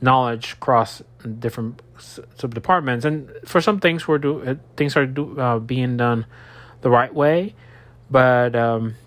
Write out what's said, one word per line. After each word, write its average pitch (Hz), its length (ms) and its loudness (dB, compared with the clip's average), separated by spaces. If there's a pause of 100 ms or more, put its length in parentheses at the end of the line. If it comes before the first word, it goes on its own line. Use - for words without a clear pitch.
knowledge 123 520 2
across - 480 0 (380)
different 117 420 -8 (160)
s-, - 220 -20 (180)
sub-departments. 127 680 -2
And 151 260 -4 (120)
for - 160 0
some 202 200 2
things, 170 280 0
we're 151 120 2
do-, 143 240 -2
uh, 131 120 -4 (220)
things 143 180 0
are 139 120 2
do-, 143 320 -6
uh, 120 180 0
being 123 400 -4
done 117 300 0 (540)
the 127 100 2
right 120 220 4
way, 165 420 0 (560)
but, 123 440 4
um, 113 380 0 (140)